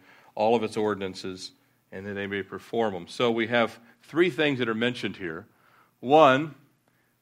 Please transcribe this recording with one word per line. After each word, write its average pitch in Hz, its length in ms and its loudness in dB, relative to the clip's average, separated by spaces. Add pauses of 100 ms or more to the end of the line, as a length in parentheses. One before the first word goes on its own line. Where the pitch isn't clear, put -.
(340)
all 113 220 2
of 110 80 0
its 110 120 -6
ordinances, 95 760 -4 (400)
and 95 120 -14
that 101 100 -10
they 98 120 -6
may 98 160 -4
perform 104 520 -4
them." 87 120 -10
So 120 240 0
we 113 160 0
have 120 320 0 (240)
three 170 280 2
things 143 280 0
that 120 100 0
are 110 60 0
mentioned 117 420 -4
here. 87 300 -10 (540)
One, 143 560 6 (640)